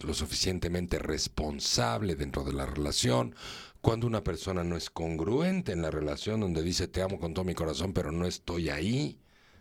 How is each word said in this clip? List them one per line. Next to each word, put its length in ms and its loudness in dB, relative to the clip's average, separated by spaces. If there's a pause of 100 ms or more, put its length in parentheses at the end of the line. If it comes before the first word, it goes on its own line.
lo 120 -2
suficientemente 840 0
responsable 1160 0
dentro 280 -2
de 80 -2
la 140 -2
relación, 680 2 (460)
cuando 260 2
una 180 0
persona 400 -2
no 120 0
es 140 -6
congruente 840 0
en 100 0
la 80 0
relación, 500 0
donde 220 2
dice, 260 0
"Te 140 0
amo 180 0
con 140 -2
todo 100 0
mi 100 2
corazón, 380 0
pero 200 0
no 140 2
estoy 440 -2
ahí", 480 0 (420)